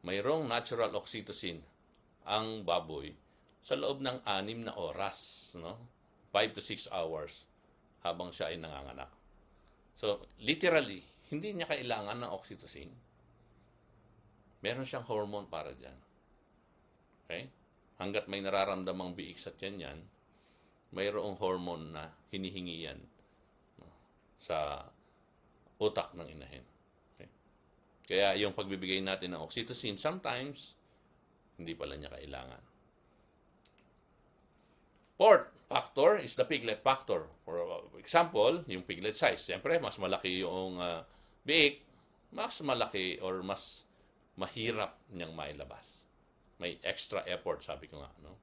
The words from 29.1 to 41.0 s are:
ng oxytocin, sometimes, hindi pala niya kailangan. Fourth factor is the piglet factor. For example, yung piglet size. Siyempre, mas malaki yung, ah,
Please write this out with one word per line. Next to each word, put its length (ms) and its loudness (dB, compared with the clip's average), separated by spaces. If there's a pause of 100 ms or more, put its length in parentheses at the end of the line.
ng 80 -4
oxytocin, 560 -6
sometimes, 720 -4 (880)
hindi 160 -6
pala 160 -6
niya 160 -10
kailangan. 520 -12 (2500)
Fourth 320 10 (180)
factor 480 6
is 160 -4
the 80 6
piglet 400 0
factor. 460 2 (180)
For 80 -4 (400)
example, 720 6
yung 160 -4
piglet 320 -4
size. 240 4
Siyempre, 400 0
mas 160 -2
malaki 480 2
yung, 400 -2
ah, 240 -4 (400)